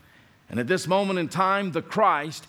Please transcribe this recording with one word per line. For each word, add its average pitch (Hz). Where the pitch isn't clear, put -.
And 113
at 120
this 175
moment 190
in 160
time, 190
the 160
Christ 165